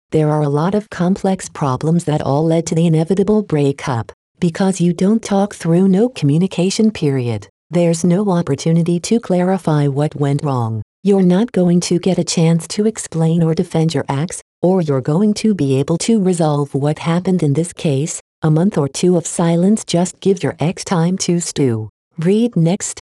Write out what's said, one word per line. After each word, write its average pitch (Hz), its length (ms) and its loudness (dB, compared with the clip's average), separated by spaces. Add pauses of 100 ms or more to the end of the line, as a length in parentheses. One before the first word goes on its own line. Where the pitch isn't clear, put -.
(120)
there 151 180 2
are 151 140 0
a 143 40 0
lot 151 260 0
of 208 160 -4
complex 185 600 -2
problems 156 560 -2
that 151 160 0
all 143 240 0
led 165 220 0
to 175 80 -4
the 165 120 2
inevitable 190 560 2
breakup. 139 680 -2 (260)
Because 180 400 -2
you 175 140 2
don't 202 280 0
talk 202 320 -2
through 175 360 2
no 196 180 4
communication 185 840 0
period, 127 580 -2 (220)
there's 170 340 2
no 190 240 2
opportunity 170 720 0
to 233 180 0
clarify 180 680 0
what 143 280 -2
went 143 300 -2
wrong. 113 360 -2 (240)
You're 196 180 4
not 180 280 2
going 175 300 2
to 175 180 -2
get 180 180 0
a 175 60 -2
chance 165 460 0
to 208 160 -2
explain 165 580 0
or 160 100 2
defend 160 400 0
your 139 140 -2
ex, 147 340 -4 (200)
or 185 200 2
you're 139 200 0
going 196 320 0
to 220 200 0
be 135 240 0
able 160 200 0
to 220 260 0
resolve 156 500 0
what 147 260 -2
happened 180 440 0
in 147 80 2
this 160 220 -2
case. 143 480 -4 (200)
A 160 80 0
month 170 280 2
or 143 100 0
two 180 300 2
of 160 100 -2
silence 175 560 0
just - 380 -2
give 190 200 0
your 135 200 -4
ex 175 240 -4
time 180 320 0
to 175 240 0
stew. 113 480 -2 (280)
Read 214 380 0
next. 170 460 -2 (140)